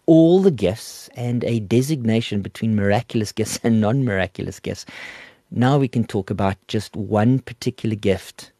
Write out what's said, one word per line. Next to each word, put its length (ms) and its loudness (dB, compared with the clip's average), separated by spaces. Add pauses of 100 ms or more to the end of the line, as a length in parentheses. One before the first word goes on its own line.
all 360 6
the 80 6
gifts 640 -4
and 300 -2
a 160 0
designation 800 0
between 340 -2
miraculous 560 0
gifts 280 -4
<laughs> 40 -14
and 160 4
non-miraculous 800 -2
gifts. 240 -10 (680)
Now 260 2
we 80 2
can 160 -2
talk 280 -4
about 260 -2 (100)
just 300 -6
one 420 2
particular 560 -6
gift 640 -4